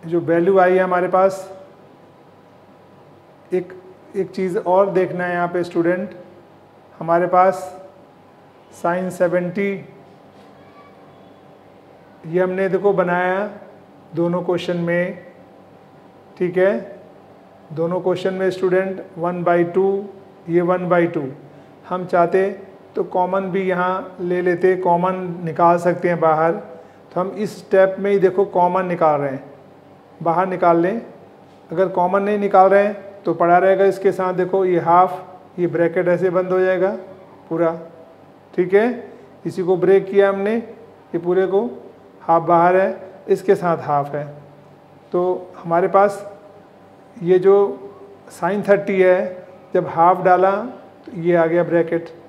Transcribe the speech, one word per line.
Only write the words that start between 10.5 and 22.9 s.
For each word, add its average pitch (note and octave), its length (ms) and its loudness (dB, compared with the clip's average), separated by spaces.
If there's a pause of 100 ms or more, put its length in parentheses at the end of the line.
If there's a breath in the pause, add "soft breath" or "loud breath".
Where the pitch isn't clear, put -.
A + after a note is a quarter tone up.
ये E3 180 0
हमने F#3 280 0
देखो F#3+ 240 0
बनाया F3+ 560 0 (680)
दोनों F3 280 -2
question F3 340 -4
में, F3 400 -2 (1200)
ठीक F3 200 -2
है, G3 440 -2 (720)
दोनों E3+ 280 -4
question F3+ 320 -2
में F#3+ 180 -2
student F#3 520 -2 (140)
one F3 260 -4
by F3 220 2
two, G3 400 0 (440)
ये E3+ 140 2
वन F3+ 260 -2
बाई F3 180 4
टू, C#3+ 200 -4 (640 loud breath)
हम F#3 160 -6
चाहते F3+ 440 2 (460)